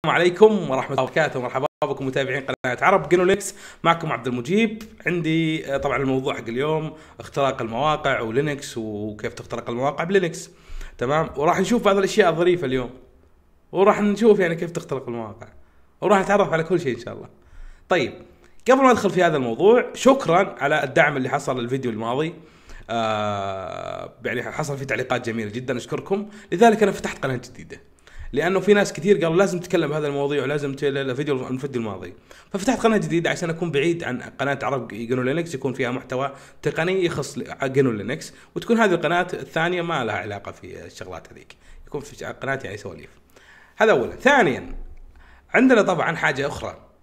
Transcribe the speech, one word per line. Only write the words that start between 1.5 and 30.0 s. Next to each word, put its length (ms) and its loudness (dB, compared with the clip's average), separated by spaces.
بكم 220 -4
متابعين 360 -2
قناة 400 -4
عرب 260 4
جنولينكس، 460 2
معكم 280 4
عبد 140 -4
المجيب. 560 0
عندي، 680 0
آه، 20 0
طبعًا 200 0
الموضوع 380 0
حق 140 -8
اليوم 440 -2
اختراق 420 -2
المواقع 580 0
ولينكس 580 -4
وكيف 560 -8
تخترق 360 -10
المواقع 340 -4
بلينكس، 460 0
تمام؟ 380 0
وراح 240 2
نشوف 240 0
بعض 120 4
الأشياء 340 4
الظريفة 360 2
اليوم، 240 -2
وراح 280 4
نشوف 380 4
يعني 180 2
كيف 140 -6
تخترق 380 -6
المواقع، 400 -10
وراح 200 4
نتعرف 320 2
على 120 0
كل 160 0
شيء 140 -2
إن 60 -8
شاء 140 -10
الله. 140 -16
طيب، 240 2
قبل 120 6
ما 80 8
أدخل 200 2
في 120 2
هذا 140 2
الموضوع، 580 4
شكرًا 680 4
على 240 2
الدعم 320 2
اللي 120 -2
حصل 300 -2
الفيديو 320 -4
الماضي. 440 -4
آه، 1200 -4
يعني 180 -4
حصل 360 -6
فيه 60 -8
تعليقات 420 -2
جميلة 240 -4
جدًا، 260 -6
أشكركم. 520 -6
لذلك 300 6
أنا 100 4
فتحت 320 -8
قناة 120 -2
جديدة، 440 -16
لأنه 280 2
في 140 6
ناس 180 4
كثير 240 4
قالوا: 200 2
"لازم 240 2
تتكلم 300 0
بهذا 160 -2